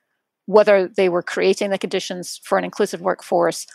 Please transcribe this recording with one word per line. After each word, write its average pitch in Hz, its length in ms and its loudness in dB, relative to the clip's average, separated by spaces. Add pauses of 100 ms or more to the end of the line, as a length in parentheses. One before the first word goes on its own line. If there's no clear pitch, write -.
(460)
whether 202 420 4
they 190 220 0
were 175 140 -2
creating 196 480 0
the 190 80 -2
conditions 180 640 -8
for - 140 0
an 180 60 0
inclusive 180 380 -4
workforce, 175 720 -2